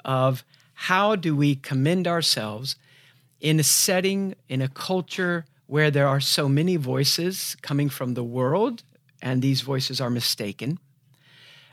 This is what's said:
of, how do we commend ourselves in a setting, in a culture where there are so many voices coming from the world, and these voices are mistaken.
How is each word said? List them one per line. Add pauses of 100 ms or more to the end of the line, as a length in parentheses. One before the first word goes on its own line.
of, (280)
how
do
we
commend
ourselves (680)
in
a
setting, (160)
in
a
culture (200)
where
there
are
so
many
voices
coming
from
the
world, (400)
and
these
voices
are
mistaken. (960)